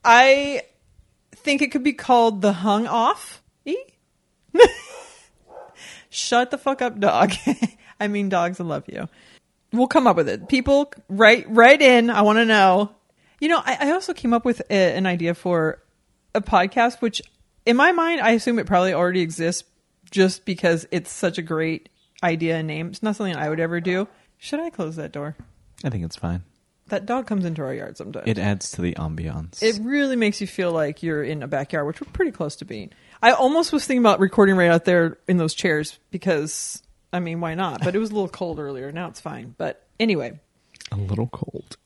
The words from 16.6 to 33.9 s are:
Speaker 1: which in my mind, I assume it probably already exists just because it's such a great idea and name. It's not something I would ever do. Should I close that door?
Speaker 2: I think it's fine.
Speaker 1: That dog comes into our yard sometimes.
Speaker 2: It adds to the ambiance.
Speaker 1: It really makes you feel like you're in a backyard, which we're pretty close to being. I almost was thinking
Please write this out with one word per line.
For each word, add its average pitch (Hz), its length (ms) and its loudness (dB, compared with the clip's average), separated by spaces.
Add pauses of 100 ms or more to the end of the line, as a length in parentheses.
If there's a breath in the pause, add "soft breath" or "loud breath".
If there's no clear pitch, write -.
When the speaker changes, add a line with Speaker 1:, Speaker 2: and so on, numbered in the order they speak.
Speaker 1:
which 226 200 -4 (440)
in 240 120 4
my 320 140 4
mind, 330 300 0
I 220 100 2
assume 233 280 0
it - 60 -4
probably 185 280 2
already 180 280 0
exists 165 420 -4 (480)
just 190 340 0
because 170 460 0
it's 180 200 -6
such 180 260 -4
a 180 60 -8
great 160 460 -6 (340)
idea 165 340 -2
and 156 100 -6
name. 156 200 -8
It's 196 160 -12
not 214 120 -2
something 190 200 -6
I 151 140 -6
would 160 100 -4
ever 170 200 -2
do. 185 280 -4 (300 soft breath)
Should - 220 -8
I 330 120 -6
close 160 240 -8
that 156 160 -10
door? 147 240 -10 (480)
Speaker 2:
I 143 60 -4
think 98 140 -6
it's 82 120 -10
fine. 90 280 -6 (440)
Speaker 1:
That 202 180 -6
dog 240 220 -4
comes 196 180 -4
into 160 160 -6
our 131 120 -6
yard - 240 -12
sometimes. - 300 -10
Speaker 2:
It 107 120 -2
adds 101 320 -4
to - 100 -8
the 87 140 -2
ambiance. 80 680 -8
Speaker 1:
It 214 220 0
really 269 320 -2
makes 214 260 -2
you 190 60 -6
feel 175 240 -4
like 156 320 -4
you're 151 200 -4
in 147 200 -6
a 120 40 -12
backyard, 143 380 -4
which 151 160 -8
we're - 100 -14
pretty 302 200 -2
close 147 260 -8
to - 80 -16
being. - 240 -14 (320 soft breath)
I 233 100 8
almost 311 400 2
was 302 140 -2
thinking 254 160 0